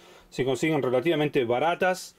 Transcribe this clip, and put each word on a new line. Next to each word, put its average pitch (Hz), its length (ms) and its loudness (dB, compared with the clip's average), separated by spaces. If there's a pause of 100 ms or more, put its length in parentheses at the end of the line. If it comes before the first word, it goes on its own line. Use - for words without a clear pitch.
(300)
se - 140 -6
consiguen 135 380 0
relativamente 135 640 0
baratas. 170 720 -2